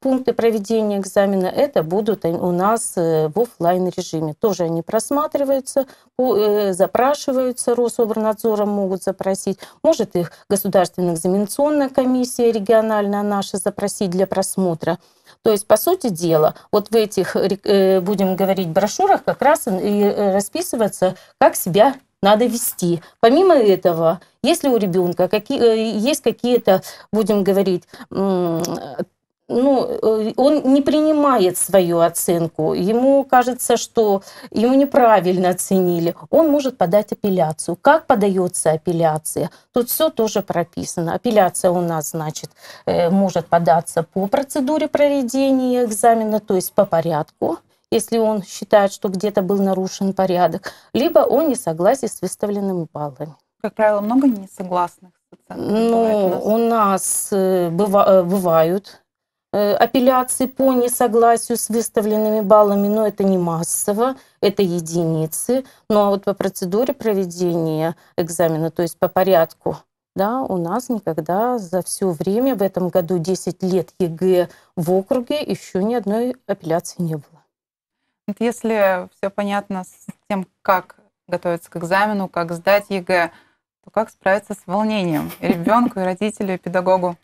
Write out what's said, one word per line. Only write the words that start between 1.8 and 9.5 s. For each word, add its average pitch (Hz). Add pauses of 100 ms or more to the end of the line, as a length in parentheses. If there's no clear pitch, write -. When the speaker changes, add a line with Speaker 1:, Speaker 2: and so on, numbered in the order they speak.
Speaker 1:
будут 190
у 175
нас, 202
э, 160
в 202
офлайн-режиме. 175
Тоже 185
они 165
просматриваются, 269 (300)
по-, 254
э, 208
запрашиваются, 254
Рособорнадзором 220
могут 196
запросить. 190 (240)